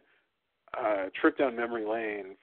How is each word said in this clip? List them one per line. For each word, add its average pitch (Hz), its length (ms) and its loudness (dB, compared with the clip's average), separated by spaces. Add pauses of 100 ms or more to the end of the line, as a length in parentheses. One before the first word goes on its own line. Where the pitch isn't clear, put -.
(760)
uh, 101 280 0 (140)
trip 156 180 4
down 131 180 2
memory 117 300 -2
lane 104 580 -4